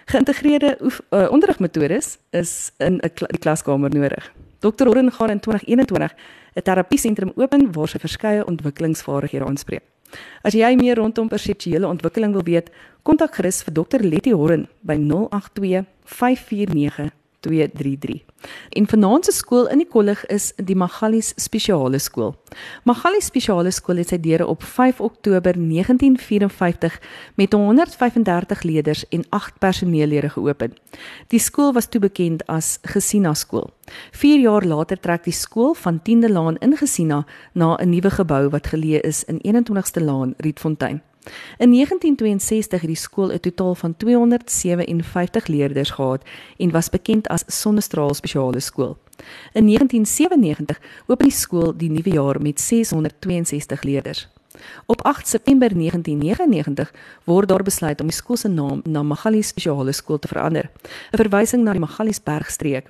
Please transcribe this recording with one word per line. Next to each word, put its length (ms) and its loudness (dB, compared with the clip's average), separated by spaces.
Geïntegreerde 760 2
oef-, 180 -4
eh, 200 4
onderrigmetodes 880 0
is 480 -6
in 160 0
'n 200 -2
kla-, 140 -6
die 100 -6
klaskamer 520 0
nodig. 420 -2
Dokter 280 2
Horren 260 4
gaan 180 -2
in 100 -2
twintig 280 -4
eenentwintig 460 2
'n 80 -6
terapiesentrum 760 0
open 360 4
waar 160 -4
sy 100 -8
verskeie 480 -2
ontwikkelingsvaardighede 1000 -4
aanspreek. 380 -6
As 120 0
jy 220 4
meer 200 4
rondom 320 -2
perseptuele 580 -4
ontwikkeling 460 -2
wil 100 -2
weet, 280 0
kontak 320 2
gerus 280 -2
vir 120 -10
dokter 280 0
Letty 280 0
Horren 380 2
by 140 -4
nul 360 0
agt 240 -8
twee 300 -2
vyf 360 -2
vier 340 -4
nege 360 -2
twee 300 0
drie 280 -6
drie. 260 -10
En 160 2
vanaand 380 4
se 80 2
skool 340 2
in 120 0
die 80 2
kollig 400 0
is 300 -4
die 180 -4
Magalies 640 -2
Spesiale 600 0
Skool. 360 -4
Magalies 420 2
Spesiale 440 0
Skool 260 -4
het 120 -2
sy 100 -2
deure 280 2
op 160 -4
vyf 380 0
Oktober 580 0
negentien 600 4
vierenvyftig 840 -2
met 180 2
honderdvyfendertig 1120 2
leerders 460 -2
en 200 -4
agt 300 -6
personeellede 720 0
geopen. 440 -4
Die 100 2
skool 340 2
was 140 0
toe 140 -2
bekend 460 -2
as 360 -4
Gesina 520 0
Skool. 360 -6
Vier 280 4
jaar 240 4
later 360 -2
trek 240 -2
die 80 -4
skool 420 -2
van 280 -2
tiende 280 4
Laan 260 0
in 200 2
Gesina 500 -2
na 240 2
'n 140 0
nuwe 200 2
gebou 400 0
wat 160 -4
geleë 340 0
is 240 -4
in 180 -6
eenentwintigste 580 0
Laan, 380 -2
Rietfontein. 640 -4
In 120 6
negentien 460 2
tweeënsestig 640 -2
het 60 -6
die 100 -4
skool 360 -4
'n 80 -4
totaal 340 -2
van 220 -6
tweehonderdsewenenvyftig 1500 0
leerders 440 -2
gehad 320 -2
en 120 0
was 200 0
bekend 380 -2
as 180 -4
Sonnestraal 680 0
Spesiale 460 -2
Skool. 380 -6
In 100 6
negentien 400 4
sewennegentig 760 0
open 180 2
die 80 6
skool 440 -2
die 140 -2
nuwe 200 -2
jaar 320 0
met 180 -2
seshonderdtweeënsestig 1200 -2
leerders. 460 -6
Op 160 0
agt 240 -2
September 480 4
negentien 440 -2
negenennegentig 720 0
word 240 2
daar 140 2
besluit 380 -4
om 60 -2
die 100 -4
skool 200 -4
se 120 -4
naam 360 -2
na 180 -2
Magalies 460 0
Spesiale 440 -2
Skool 260 -4
te 100 -10
verander, 420 -2
'n 40 -2
verwysing 460 2
na 100 2
die 80 -2
Magaliesbergstreek 1080 -4